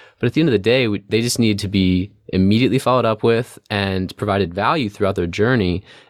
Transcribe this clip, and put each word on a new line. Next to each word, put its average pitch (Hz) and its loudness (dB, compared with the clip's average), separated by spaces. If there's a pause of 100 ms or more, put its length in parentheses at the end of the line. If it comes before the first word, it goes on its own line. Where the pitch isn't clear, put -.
(180)
But 117 -2
at 117 0
the 156 2
end 160 2
of 127 2
the 104 2
day, 117 2
we, 101 -2 (100)
they 110 0
just 120 -2
need 107 2
to 98 -6
be 92 0 (180)
immediately 104 2
followed 127 0
up 110 -2
with 117 -2 (120)
and 98 -2
provided 98 -2
value 113 -2
throughout 98 -2
their 87 -2
journey 101 0 (280)